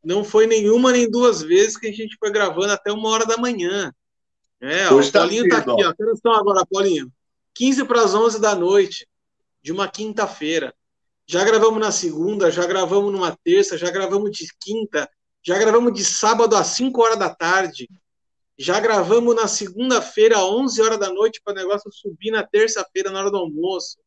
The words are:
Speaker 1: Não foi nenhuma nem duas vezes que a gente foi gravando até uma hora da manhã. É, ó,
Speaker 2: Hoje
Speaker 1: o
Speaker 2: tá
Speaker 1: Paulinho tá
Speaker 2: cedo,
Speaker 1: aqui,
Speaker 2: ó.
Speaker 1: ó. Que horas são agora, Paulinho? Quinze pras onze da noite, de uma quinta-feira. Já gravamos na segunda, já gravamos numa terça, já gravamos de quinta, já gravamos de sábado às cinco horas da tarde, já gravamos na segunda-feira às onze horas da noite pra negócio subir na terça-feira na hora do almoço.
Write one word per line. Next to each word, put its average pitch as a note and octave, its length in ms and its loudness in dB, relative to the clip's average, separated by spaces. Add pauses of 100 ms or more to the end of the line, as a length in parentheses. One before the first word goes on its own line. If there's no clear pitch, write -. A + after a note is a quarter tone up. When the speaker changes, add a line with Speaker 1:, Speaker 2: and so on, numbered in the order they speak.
Speaker 1:
Não F#3+ 200 -2
foi A3 220 4
nenhuma A3+ 460 4
nem A#3+ 180 2
duas A#3 320 2
vezes F#3+ 340 2
que A3+ 120 -10
a G#3 40 -6
gente G#3+ 260 -12
foi G#3+ 140 -4
gravando G3 400 -2
até G3+ 200 -4
uma A3 180 -4
hora A3 160 0
da A3+ 100 0
manhã. G3 560 -4 (680)
É, E3 260 -2
ó, D#3 60 6
Speaker 2:
Hoje C#3 160 6
Speaker 1:
o - 20 -6
Speaker 2:
tá G3+ 80 4
Speaker 1:
Paulinho F3+ 300 2
tá A3 80 4
Speaker 2:
cedo, B2+ 140 -2
Speaker 1:
aqui, A#2 120 2
Speaker 2:
ó. E3+ 60 2
Speaker 1:
ó. - 40 -4
Que G#3+ 100 -10
horas A3+ 180 -2
são A#3 100 2
agora, G3 340 2
Paulinho? F3+ 460 -2 (420)
Quinze C4 300 0
pras A3+ 300 2
onze A3 260 2
da G#3 160 0
noite, F#3+ 520 0 (540)
de C#3+ 100 -12
uma F#3+ 160 -4
quinta-feira. F3+ 840 -6 (540)
Já F3+ 160 0
gravamos A3 360 4
na G#3+ 120 -2
segunda, F3 600 -2
já F3 140 -2
gravamos G3 460 0
numa F#3 320 -4
terça, F#3 340 2
já F3 120 -4
gravamos G3 420 -4
de D#3+ 140 -12 (160)
quinta, G3+ 480 -6 (340)
já F3+ 140 -2
gravamos A3+ 340 4
de G3+ 140 -6
sábado A3 500 2
às F#3 120 0
cinco B3 340 -2
horas A3+ 160 2
da F#3 160 -4
tarde, E3+ 560 -4 (680)
já F3 220 -2
gravamos A3 560 2
na A3+ 140 0
segunda-feira A3 880 0
às F#3 60 2
onze A3 380 -2
horas A3 180 2
da F#3+ 120 -4
noite G#3+ 320 -2
pra G3+ 100 -8
negócio G3 380 -6
subir G3+ 400 -10
na G#3+ 120 -2
terça-feira G3+ 680 -2
na F#3+ 80 -6
hora G3+ 120 -2
do G3+ 60 -4
almoço. E3+ 680 -6